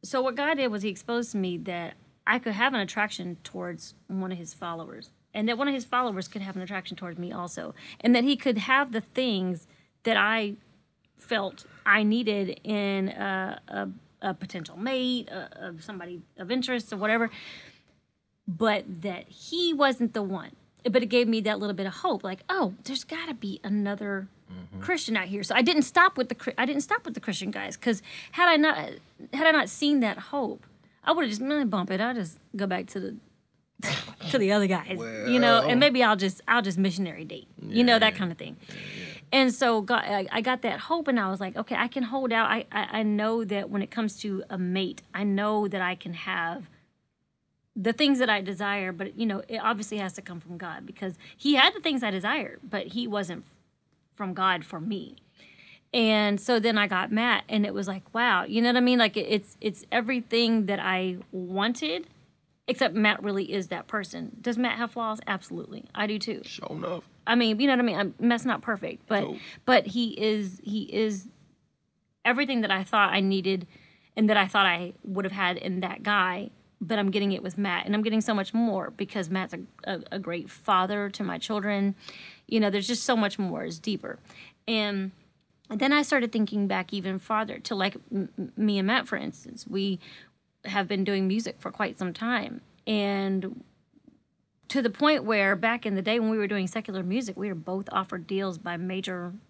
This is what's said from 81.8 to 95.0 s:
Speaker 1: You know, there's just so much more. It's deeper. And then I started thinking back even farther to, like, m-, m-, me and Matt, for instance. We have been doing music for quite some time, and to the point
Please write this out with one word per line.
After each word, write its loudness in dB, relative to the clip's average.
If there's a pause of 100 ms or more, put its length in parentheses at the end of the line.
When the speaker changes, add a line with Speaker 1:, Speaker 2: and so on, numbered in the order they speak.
Speaker 1:
You 2
know, 4
there's 0
just -2
so 2
much 2
more. -2
It's -8
deeper. -4 (500)
And -2 (580)
then 2
I 6
started 2
thinking 2
back -2
even -2
farther -2
to, -6
like, 0 (180)
m-, -2
m-, -6
me 4
and 2
Matt, 2
for -4
instance. -8
We -2 (640)
have -2
been 0
doing 0
music -2
for -8
quite -4
some -4
time, -4 (260)
and -2 (1040)
to 0
the 4
point 4